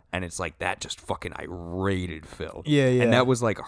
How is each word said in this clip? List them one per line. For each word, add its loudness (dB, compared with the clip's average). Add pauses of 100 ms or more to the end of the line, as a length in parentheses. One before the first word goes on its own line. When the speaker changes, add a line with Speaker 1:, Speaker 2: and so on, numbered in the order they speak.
(120)
Speaker 1:
And -2
it's -8
like, -6
that -2
just -10
fucking -6
irated -2
Phil. -10
Speaker 2:
Yeah, 6
yeah. 4
Speaker 1:
And 4
that 6
was, 4
like, 0